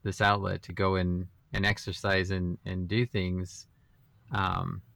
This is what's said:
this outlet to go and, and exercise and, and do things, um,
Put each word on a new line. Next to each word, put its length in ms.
this 180
outlet 420
to 100
go 220
and, 320
and 120
exercise 680
and, 340
and 220
do 180
things, 640
um, 500